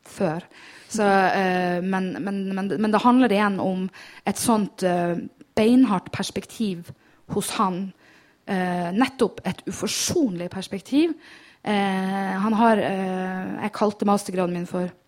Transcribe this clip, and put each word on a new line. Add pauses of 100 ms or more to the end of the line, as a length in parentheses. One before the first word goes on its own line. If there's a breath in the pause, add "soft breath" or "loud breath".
før. (420 loud breath)
Så,
eh,
men,
men, (160)
men, (100)
men
det
handler
igjen
om (420 loud breath)
et
sånt,
eh, (360)
beinhardt
perspektiv (400 soft breath)
hos
han. (560 soft breath)
Eh,
nettopp
et
uforsonlig
perspektiv. (460 loud breath)
Eh,
han
har,
eh,
jeg
kalte
mastergraden
min
for (180)